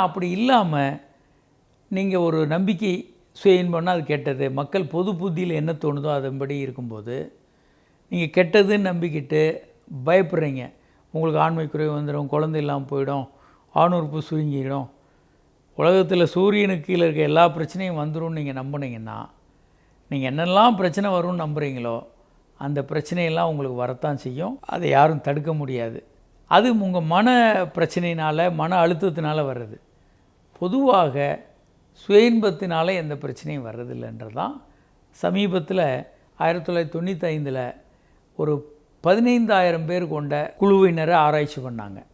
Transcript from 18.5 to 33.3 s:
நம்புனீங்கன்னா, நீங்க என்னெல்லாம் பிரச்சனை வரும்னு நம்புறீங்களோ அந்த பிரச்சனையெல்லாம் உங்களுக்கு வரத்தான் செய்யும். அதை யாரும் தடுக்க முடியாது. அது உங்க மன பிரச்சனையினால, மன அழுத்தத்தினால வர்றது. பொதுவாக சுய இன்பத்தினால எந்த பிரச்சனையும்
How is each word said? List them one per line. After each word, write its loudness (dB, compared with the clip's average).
நம்புனீங்கன்னா, -8
நீங்க -2
என்னெல்லாம் 4
பிரச்சனை 0
வரும்னு -2
நம்புறீங்களோ -4
அந்த -4
பிரச்சனையெல்லாம் -2
உங்களுக்கு -4
வரத்தான் -4
செய்யும். -6
அதை -4
யாரும் 4
தடுக்க -2
முடியாது. -6
அது 6
உங்க -2
மன 2
பிரச்சனையினால, -2
மன -2
அழுத்தத்தினால 0
வர்றது. -8
பொதுவாக 2
சுய 4
இன்பத்தினால 0
எந்த -6
பிரச்சனையும் -10